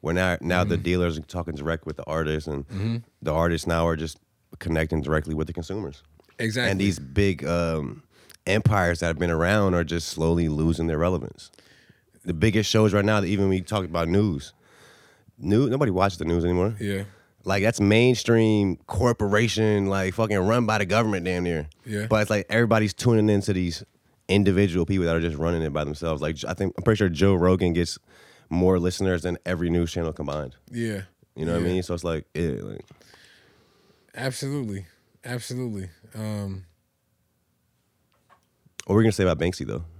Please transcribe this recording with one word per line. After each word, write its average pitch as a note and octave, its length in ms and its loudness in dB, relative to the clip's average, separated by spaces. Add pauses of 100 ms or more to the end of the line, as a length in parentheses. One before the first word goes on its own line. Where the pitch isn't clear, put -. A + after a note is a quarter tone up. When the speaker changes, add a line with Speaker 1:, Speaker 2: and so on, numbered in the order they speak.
Speaker 1:
where D#2+ 120 -2
now, F2+ 260 0
now F2+ 240 2
the G2+ 120 0
Speaker 2:
Mm-hmm. D2+ 80 -4
Speaker 1:
dealers F2 340 0
are D#2 60 -8
talking E2+ 320 -8
direct D#2+ 300 -6
with D#2 120 -8
the - 80 -12
artists, D#2 420 -4
and C#2+ 220 -6
Speaker 2:
Mm-hmm. A2+ 280 -4 (260)
Speaker 1:
the D#2 100 -2
artists E2 340 0
now E2 200 2
are E2 100 0
just D#2 220 -8 (400)
connecting D#2+ 420 -2
directly D#2 320 -2
with D#2 140 -2
the E2+ 60 -10
consumers. F2 500 -10 (360)
Speaker 2:
Exactly. A2 320 -2
Speaker 1:
And F#2 80 0
these G2 200 2
big, F#2 440 0
um, D#2+ 600 -2 (420)
empires F#2+ 560 2
that E2+ 60 0
have E2+ 120 -2
been F2 120 0
around F#2 420 2
are F2 100 2
just D#2+ 240 -4
slowly E2 400 0
losing D#2+ 400 0
their D#2 120 -2
relevance. - 520 -4 (720)
The F2 100 -4
biggest G2+ 360 2
shows A2 240 4
right G2+ 100 4
now, G#2+ 160 4
that F#2+ 80 0
even G2 220 2
we F#2+ 120 2
talk G2 220 -4
about E2 240 -2
news, F2+ 460 0 (840)
new-, G#2+ 300 2
nobody C3 220 0
watches F#2 280 0
the D#2+ 60 -6
news E2+ 200 0
anymore. F2+ 340 0
Speaker 2:
Yeah. G2+ 240 -6 (400)
Speaker 1:
Like, G2 200 -2
that's A2+ 160 0
mainstream A2 960 4 (100)
corporation, G#2+ 1000 2
like, F#2+ 260 -2
fucking G#2+ 240 0
run A2+ 280 2
by A2 140 0
the G#2 60 0
government G2+ 400 0
damn F2+ 180 0
near. D#2+ 240 -2 (180)
Speaker 2:
Yeah. G#2+ 240 -6
Speaker 1:
But A2 120 4
it's G#2 80 -2
like G#2 200 0
everybody's A2 440 4
tuning A2 360 4
into G2+ 240 2
these F2+ 300 -2 (440)
individual F#2+ 580 4
people F#2+ 200 0
that E2 100 2
are E2 60 2
just E2 160 -2
running E2 240 0
it D#2 100 -2
by D2+ 140 -2
themselves. D2+ 360 -4
Like, D#2 240 -4
I - 80 -6
think, F#2+ 240 -4
I'm F2+ 60 -8
pretty A2 140 4
sure G2+ 120 2
Joe F#2 260 4
Rogan F2+ 380 4
gets E2+ 240 0 (520)
more F2+ 300 4
listeners F2+ 440 0
than F2 220 -4
every F2 240 -2
news E2+ 240 0
channel E2 180 -4
combined. D2 440 -8 (160)
Speaker 2:
Yeah. A2+ 300 -6 (340)
Speaker 1:
You D#2 100 -6
know E2 80 -2
what E2+ 80 0
I F2 40 0
Speaker 2:
Yeah. F2+ 80 0
Speaker 1:
mean? F#2 100 -2
So F2+ 100 -6
it's E2+ 100 -8
like, E2 300 -4
yeah, E2 180 -2 (100)
like G1+ 240 -12 (1300)
Speaker 2:
Absolutely. B2+ 680 -6 (380)
Absolutely. A#2+ 680 -8 (260)
Um, G2+ 500 -8 (2250)
Speaker 1:
What G2+ 100 2
were A2 60 6
you A2+ 40 6
gonna A2 80 4
say G2+ 100 0
about E2+ 160 2
Banksy, E2 280 -2
though? A#1+ 160 -8 (160)